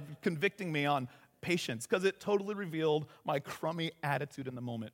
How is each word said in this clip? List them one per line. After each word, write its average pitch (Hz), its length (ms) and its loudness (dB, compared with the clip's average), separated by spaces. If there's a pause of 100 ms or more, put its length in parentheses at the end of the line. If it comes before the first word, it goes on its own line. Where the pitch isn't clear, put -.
(220)
convicting 180 500 0
me 143 140 2
on 143 240 2 (320)
patience 151 460 -2
'cause 185 160 2
it 190 160 2
totally 202 340 0
revealed 160 540 2 (180)
my 143 140 2
crummy 165 500 -2 (140)
attitude 139 440 -2
in 127 60 -6
the 123 80 -8
moment." 117 320 -6